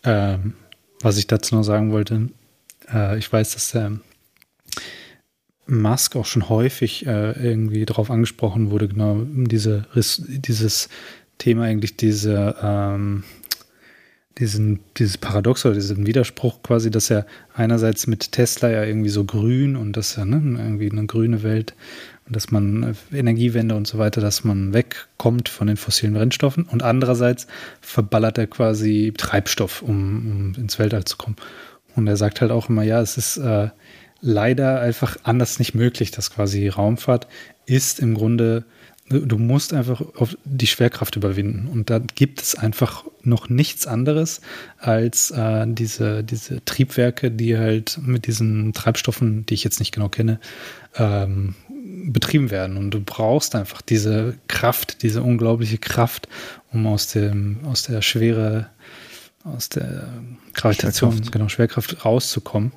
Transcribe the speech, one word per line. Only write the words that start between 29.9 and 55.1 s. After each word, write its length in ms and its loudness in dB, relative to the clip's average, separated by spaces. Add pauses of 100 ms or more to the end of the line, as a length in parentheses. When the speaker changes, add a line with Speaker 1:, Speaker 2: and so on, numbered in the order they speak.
Speaker 1:
um 60 -
ins 180 -4
Weltall 260 2
zu 120 -6
kommen. 200 -6 (580)
Und 120 2
er 100 4
sagt 240 0
halt 100 4
auch 180 0
immer, 140 4
ja, 180 2
es 180 -2
ist, 180 -4
äh, 320 0 (540)
leider 580 2
einfach 440 -2
anders 340 0
nicht 160 0
möglich, 380 0
dass 180 -6
quasi 380 -2
Raumfahrt 580 2 (400)
ist 320 0
im 160 2
Grunde, 500 2 (440)
du 280 2
musst 380 2
einfach 260 0 (160)
auf 280 0
die 240 0
Schwerkraft 480 0
überwinden. 500 -2
Und 240 -4
da 80 2
gibt 420 0
es 140 -4
einfach 500 -2 (200)
noch 240 2
nichts 400 0
anderes 520 0 (380)
als, 540 0
äh, 340 0
diese, 560 -2
diese 420 -8
Triebwerke, 680 0
die 260 0
halt 420 0
mit 280 0
diesen 440 0
Treibstoffen, 720 0
die 100 -2
ich 100 -4
jetzt 160 -2
nicht 120 -4
genau 160 -2
kenne, 300 0 (560)
ähm, 600 0 (500)
betrieben 440 2
werden. 260 -4
Und 160 -2
du 80 -2
brauchst 560 0
einfach 260 -4
diese 520 0 (120)
Kraft, 560 -2
diese 200 0